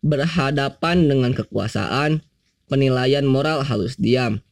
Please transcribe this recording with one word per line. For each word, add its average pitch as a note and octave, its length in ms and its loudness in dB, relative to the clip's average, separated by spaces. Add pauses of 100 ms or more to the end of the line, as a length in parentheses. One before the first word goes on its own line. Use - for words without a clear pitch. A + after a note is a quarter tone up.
berhadapan D3+ 1040 0
dengan C3 240 2
kekuasaan, A2 960 -4 (400)
penilaian C3+ 560 2
moral C#3 400 2
harus A#2+ 320 -2
diam. A#2 580 0